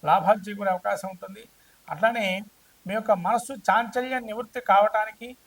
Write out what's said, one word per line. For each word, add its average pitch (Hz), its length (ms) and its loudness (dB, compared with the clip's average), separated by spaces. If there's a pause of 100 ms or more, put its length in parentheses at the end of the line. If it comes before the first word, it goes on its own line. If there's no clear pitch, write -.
లాభాలు 185 460 2
చేకూరే 202 200 -4
అవకాశం 190 380 -4
ఉంటుంది. 190 400 -16 (420)
అట్లానే 202 520 -2 (440)
మీ 185 80 -6
యొక్క 220 160 -2
మనస్సు 214 420 0
చాంచల్యం 247 720 0
నివృత్తి 226 380 -10
కావటానికి 220 760 2 (100)